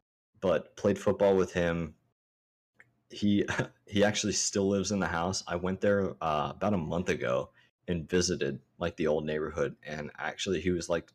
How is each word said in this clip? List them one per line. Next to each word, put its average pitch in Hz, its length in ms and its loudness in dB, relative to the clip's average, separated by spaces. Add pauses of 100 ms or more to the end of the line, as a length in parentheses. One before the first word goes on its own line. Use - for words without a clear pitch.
(400)
but - 360 0
played 101 220 2
football 98 380 4
with 92 160 2
him. 85 440 -2 (1120)
He, 101 360 2
<laughs> - 400 -6
he 101 180 2
actually 104 280 2
still - 360 0
lives 98 240 0
in 98 80 0
the 87 60 0
house. 85 400 -2
I 87 100 -2
went 92 240 -2
there, 101 420 2
uh, 73 320 0
about 104 200 0
a 92 40 2
month 82 300 -2
ago 64 420 -2 (380)
and 85 200 -4
visited, 73 520 0 (180)
like, 85 180 -4
the 78 100 -2
old 76 180 0
neighborhood, 76 600 -4
and 73 340 -10
actually 78 420 -4
he 90 100 0
was, 85 180 0
like, 85 260 -2